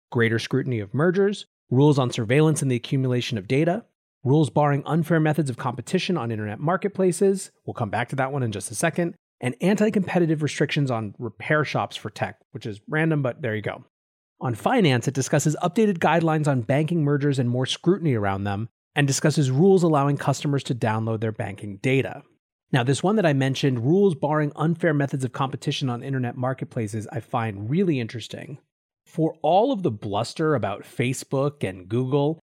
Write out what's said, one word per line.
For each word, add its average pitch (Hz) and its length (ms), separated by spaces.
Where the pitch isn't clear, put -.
greater 113 300
scrutiny 127 400
of 98 120
mergers, 185 540
rules 139 260
on 127 140
surveillance 147 500
and 139 80
the 123 80
accumulation 127 600
of 92 80
data, 165 380
rules 147 260
barring 143 340
unfair 160 360
methods 156 280
of 120 80
competition 160 600
on 117 140
internet 107 260
marketplaces. 190 920
We'll 107 100
come 107 160
back 110 180
to 139 80
that 135 160
one 143 100
in 117 80
just 101 220
a - 20
second. 170 400
And 123 200
anti-competitive 180 840
restrictions 147 480
on 110 300
repair 151 440
shops - 320
for - 140
tech, - 300
which 127 160
is 104 220
random, 156 340
but 127 200
there 110 120
you 107 80
go. - 220
On 123 120
finance, 175 520
it 131 60
discusses 147 500
updated 202 360
guidelines 160 500
on 131 140
banking 151 420
mergers 143 340
and 123 80
more 123 200
scrutiny 165 480
around 98 300
them, 101 260
and 143 120
discusses 139 440
rules 180 320
allowing 143 340
customers 139 480
to - 100
download 110 460
their 113 100
banking 104 520
data. 131 400
Now, 131 100
this 120 200
one 208 140
that 196 100
I 147 80
mentioned, 131 500
rules 185 300
barring 151 420
unfair 165 380
methods 139 320
of - 80
competition 139 560
on 120 120
internet 131 360
marketplaces, 120 760
I 113 80
find 107 480
really 160 320
interesting. 107 560
For 160 380
all 202 300
of 202 100
the 160 80
bluster 113 640
about 101 300
Facebook 135 760
and 92 240
Google, 135 540